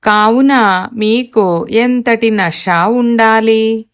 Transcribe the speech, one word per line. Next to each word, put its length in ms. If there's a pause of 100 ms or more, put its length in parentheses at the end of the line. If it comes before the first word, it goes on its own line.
కావున 880
మీకు 760
ఎంతటి 600
నష 380
ఉండాలి? 1300